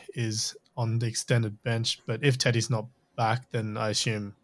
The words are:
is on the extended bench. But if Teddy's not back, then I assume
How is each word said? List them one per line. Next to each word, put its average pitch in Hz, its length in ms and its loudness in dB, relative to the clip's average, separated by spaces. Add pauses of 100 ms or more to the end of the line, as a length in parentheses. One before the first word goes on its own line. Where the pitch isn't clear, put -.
(140)
is 113 420 -2 (200)
on 113 220 0
the 117 80 0
extended 110 560 0
bench. 117 440 -2
But 117 180 -4
if 131 140 6
Teddy's 117 320 2
not 110 160 0 (300)
back, 117 360 2
then 110 240 -4
I 110 140 0
assume 104 540 -2